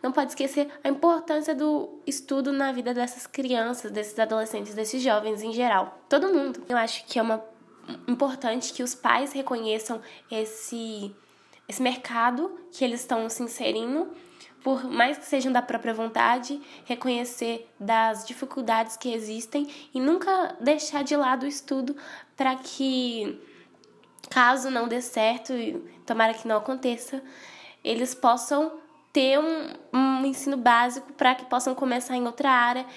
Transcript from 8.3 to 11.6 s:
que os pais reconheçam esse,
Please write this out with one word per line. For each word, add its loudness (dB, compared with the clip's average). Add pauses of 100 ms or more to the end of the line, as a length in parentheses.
que -6
os -4
pais 2
reconheçam -4 (300)
esse, -6 (540)